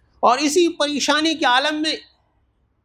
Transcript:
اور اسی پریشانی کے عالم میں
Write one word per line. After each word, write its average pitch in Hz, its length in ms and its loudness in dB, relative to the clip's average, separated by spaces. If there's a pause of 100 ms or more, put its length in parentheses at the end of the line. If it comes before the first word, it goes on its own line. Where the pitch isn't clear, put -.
(200)
اور 233 180 4
اسی 330 380 0
پریشانی 294 580 -2
کے 311 100 -6
عالم 285 380 0
میں 302 140 -4 (880)